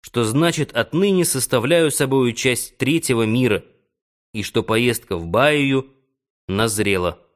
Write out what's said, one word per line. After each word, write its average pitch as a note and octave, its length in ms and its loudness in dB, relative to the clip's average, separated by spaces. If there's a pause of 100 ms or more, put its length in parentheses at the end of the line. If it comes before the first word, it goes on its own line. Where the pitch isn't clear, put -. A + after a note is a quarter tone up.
что, - 220 -4
значит, D3 500 0
отныне F3+ 520 0
составляю C#3 640 0
собою C3 420 0
часть - 440 -2
третьего C3 460 0
мира, A2+ 420 0 (680)
и G#2 100 -8
что - 180 -2
поездка A2+ 560 -2
в E2+ 80 -8
Баию C3+ 680 0 (560)
назрела. G2 720 0 (160)